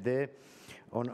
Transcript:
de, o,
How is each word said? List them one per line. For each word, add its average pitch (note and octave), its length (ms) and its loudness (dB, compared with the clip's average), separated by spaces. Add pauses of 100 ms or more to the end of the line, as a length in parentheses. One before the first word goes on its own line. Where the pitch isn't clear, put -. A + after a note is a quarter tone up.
de, C3 260 2 (600)
o, A2+ 100 -2 (140)